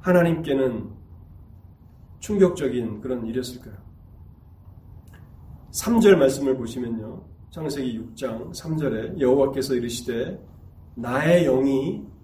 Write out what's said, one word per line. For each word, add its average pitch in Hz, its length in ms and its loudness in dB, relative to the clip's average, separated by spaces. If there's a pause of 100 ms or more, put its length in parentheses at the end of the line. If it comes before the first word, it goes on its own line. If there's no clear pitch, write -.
하나님께는 143 880 2 (1300)
충격적인 127 800 0
그런 123 260 -6
일이었을까요? - 480 -8 (2000)
삼 226 280 0
절 196 160 8
말씀을 135 400 2
보시면요. 113 720 -8 (240)
창세기 135 460 -6
육 107 200 -10
장 117 380 -8
삼 160 240 -4
절에 139 400 -4
여호와께서 135 560 2
이르시되 120 680 -4 (540)
"나의 147 500 2
영이 135 600 0 (200)